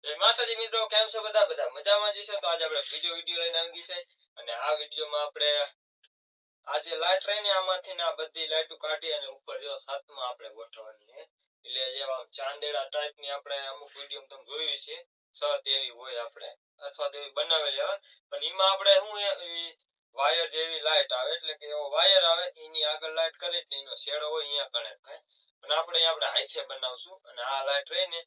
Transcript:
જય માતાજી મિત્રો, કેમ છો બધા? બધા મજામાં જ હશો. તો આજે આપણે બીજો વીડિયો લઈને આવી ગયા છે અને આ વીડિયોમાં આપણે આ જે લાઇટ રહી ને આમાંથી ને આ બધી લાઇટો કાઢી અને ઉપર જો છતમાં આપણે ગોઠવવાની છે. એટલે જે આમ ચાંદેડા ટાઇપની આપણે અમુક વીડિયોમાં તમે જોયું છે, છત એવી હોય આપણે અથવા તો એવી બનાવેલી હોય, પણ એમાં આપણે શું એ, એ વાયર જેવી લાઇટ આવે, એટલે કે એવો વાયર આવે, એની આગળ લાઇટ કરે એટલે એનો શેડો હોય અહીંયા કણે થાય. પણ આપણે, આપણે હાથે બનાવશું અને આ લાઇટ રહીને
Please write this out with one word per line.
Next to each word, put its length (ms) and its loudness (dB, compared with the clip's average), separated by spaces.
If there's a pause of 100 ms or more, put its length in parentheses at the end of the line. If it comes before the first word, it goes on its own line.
જય 80 -4
માતાજી 400 4
મિત્રો, 320 0
કેમ 240 6
છો 100 -4
બધા? 260 4
બધા 220 -2
મજામાં 440 4
જ 80 -6
હશો. 180 -6
તો 80 -4
આજે 160 0
આપણે 260 -2
બીજો 240 -2
વીડિયો 280 -2
લઈને 160 2
આવી 240 -2
ગયા 220 -8
છે 20 -20 (320)
અને 140 -8 (140)
આ 120 4
વીડિયોમાં 460 -2
આપણે 260 0 (1160)
આ 180 -2
જે 180 -4
લાઇટ 260 4
રહી 160 0
ને 80 2
આમાંથી 460 0
ને 80 -2
આ 120 -2
બધી 340 -6
લાઇટો 320 0
કાઢી 320 -2
અને 180 -6
ઉપર 300 -10
જો 180 -6
છતમાં 460 -8
આપણે 280 -10
ગોઠવવાની 540 -16
છે. 100 -20 (440)
એટલે 180 -2 (120)
જે 100 -4
આમ 200 -4 (140)
ચાંદેડા 480 -4
ટાઇપની 480 -4
આપણે 380 -6
અમુક 240 -16
વીડિયોમાં 340 -12
તમે 180 -18
જોયું 380 -2
છે, 100 -10 (400)
છત 300 0 (100)
એવી 220 -2
હોય 260 -6
આપણે 260 -12 (360)
અથવા 260 -4
તો 60 -10
એવી 180 -8
બનાવેલી 520 2
હોય, 120 -2 (300)
પણ 180 -4
એમાં 240 6
આપણે 300 8
શું 180 -6
એ, 100 0 (300)
એ 20 -6 (540)
વાયર 400 4
જેવી 320 -2
લાઇટ 300 4
આવે, 180 0
એટલે 240 -6
કે 140 -14
એવો 100 -4 (120)
વાયર 360 8
આવે, 140 2 (180)
એની 260 0
આગળ 300 -4
લાઇટ 240 0
કરે 160 -2
એટલે 220 -8
એનો 200 -12
શેડો 300 -4
હોય 120 -2
અહીંયા 300 -4
કણે 180 -4 (120)
થાય. 160 -16 (400)
પણ 180 0
આપણે, 320 2
આપણે 240 0
હાથે 340 -2
બનાવશું 480 -8 (120)
અને 140 -10 (100)
આ 160 -2
લાઇટ 280 0
રહીને 300 0